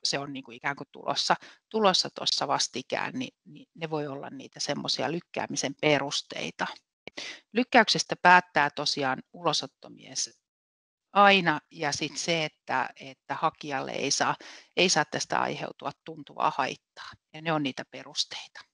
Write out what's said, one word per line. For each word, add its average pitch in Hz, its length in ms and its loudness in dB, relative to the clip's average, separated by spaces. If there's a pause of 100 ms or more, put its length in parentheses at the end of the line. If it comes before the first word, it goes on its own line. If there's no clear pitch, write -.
se - 160 0
on 143 140 -8
niinku 131 180 -14
ikään 143 240 -6
kuin 143 160 -14
tulossa, - 440 -2 (340)
tulossa 208 400 2
tossa - 380 -2
vastikään, 135 640 -4
niin, 127 320 -8
niin - 280 -20
ne 160 160 -10
voi 151 180 -2
olla 139 220 -10
niitä 131 300 -14
semmosia 139 520 -2
lykkäämisen 139 680 -4
perusteita. 147 880 0 (840)
Lykkäyksestä 214 600 4
päättää 175 540 6
tosiaan 139 540 -2 (100)
ulosottomies 127 1080 -6 (720)
aina, 196 460 6 (120)
ja 156 200 -4
sit 147 260 -4
se, 165 280 0
että, 127 440 -4 (100)
että 135 360 -10
hakijalle 139 560 -4
ei 139 200 -2
saa, 143 240 2 (420)
ei 180 120 6
saa 151 160 4
tästä - 340 -2
aiheutua 143 520 -4 (140)
tuntuvaa 147 520 -4
haittaa, - 520 -8 (240)
ja 156 80 -16
ne 160 120 -2
on 151 100 0
niitä 131 220 -6
perusteita. - 760 -10 (120)